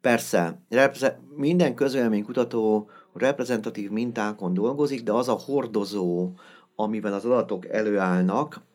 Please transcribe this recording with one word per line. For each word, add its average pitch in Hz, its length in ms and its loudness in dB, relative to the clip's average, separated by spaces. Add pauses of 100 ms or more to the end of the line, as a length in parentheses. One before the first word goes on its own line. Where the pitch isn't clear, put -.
persze, 107 680 0
repreze-, 135 500 2 (180)
minden 151 380 2
közvéleménykutató 113 1160 0 (240)
reprezentatív 117 760 -2
mintákon 107 640 -4
dolgozik, 135 480 0
de 107 100 -2
az 120 160 0
a 110 180 2
hordozó, 101 840 -2 (440)
amivel 107 380 -2
az 98 120 -4
adatok 110 420 0
előállnak 101 960 0 (140)